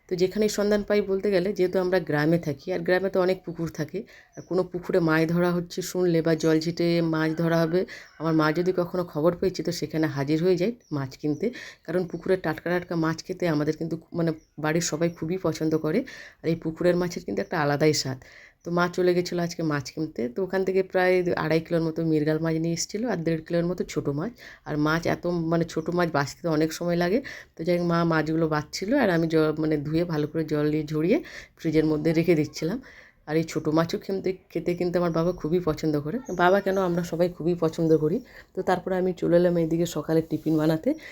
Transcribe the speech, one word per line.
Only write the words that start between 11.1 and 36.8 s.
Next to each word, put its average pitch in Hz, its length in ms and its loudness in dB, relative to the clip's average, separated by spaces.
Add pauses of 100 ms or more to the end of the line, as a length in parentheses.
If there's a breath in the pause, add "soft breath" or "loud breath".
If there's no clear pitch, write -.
কিনতে। 151 300 -2 (340 loud breath)
কারণ 175 240 -2
পুকুরে 175 320 -2
টাটকা 160 320 -6
টাটকা 175 260 -2
মাছ 160 280 0
খেতে 180 240 -6
আমাদের 151 300 0
কিন্তু 165 200 -6
খু-, - 180 -18
মানে 170 160 0 (260)
বাড়ির 156 280 0
সবাই 165 240 -2
খুবই 170 280 -4
পছন্দ 160 400 -2
করে। 160 220 -2 (360 loud breath)
আর - 120 -8
এই 165 100 0
পুকুরের 165 380 0
মাছের 175 280 -4
কিন্তু 202 180 -4
একটা 185 160 -6
আলাদাই 147 360 4
স্বাদ। 131 260 -4 (400 loud breath)
তো - 120 -12
মা 175 220 2
চলে 180 200 4
গেছিলো 175 300 -2
আজকে 170 200 -6
মাছ 147 260 -2
কিনতে। 160 400 -6
তো 240 140 -8
ওখান 190 200 -2
থেকে 190 200 2
প্রায় 185 300 2 (240)
আড়াই 156 240 2
কিলোর 165 220 -2
মতো 160 220 -2
মৃগেল 156 340 2
মাছ 160 160 0
নিয়ে 165 220 0
এসেছিলো, 208 320 -6
আর 185 140 -2
দেড় 165 180 0
কিলোর 170 240 -2
মতো 175 180 -2
ছোটো 147 300 -4
মাছ। 165 180 -4 (340 loud breath)
আর 143 120 -6
মাছ 156 300 2
এত, 165 160 -2 (220)
মানে 165 200 2
ছোটো 165 260 -4
মাছ 175 200 2
বাছতে 143 300 -2
তো 175 100 -4
অনেক 156 220 2
সময় 175 240 -2
লাগে। 175 220 2 (320 loud breath)
তো - 120 -16
যাই 175 140 2
হোক, 175 100 0
মা 170 180 2
মাছগুলো 160 420 2
বাছছিল, 156 500 -4
আর 240 120 4
আমি 170 180 2
জ-, 156 300 2
মানে 156 260 0
ধুয়ে 156 220 0
ভালো 151 220 0
করে 160 180 -2
জল 151 260 0
দিয়ে 156 160 0
ঝরিয়ে 156 300 2 (360 loud breath)
ফ্রিজের 156 320 2
মধ্যে 156 280 2
রেখে 170 220 4
দিচ্ছিলাম। 156 420 -2 (480 loud breath)
আর 151 100 -4
এই 165 100 2
ছোটো 160 260 -4
মাছও 165 280 0
খেতে, 190 320 -4 (180)
খেতে 170 260 -4
কিন্তু 175 220 -2
আমার 175 140 2
বাবা 165 220 0
খুবই 175 260 -2
পছন্দ 156 420 0
করে। 151 160 -6 (200)
বাবা 180 240 6
কেন, 190 180 -2
আমরা 175 240 0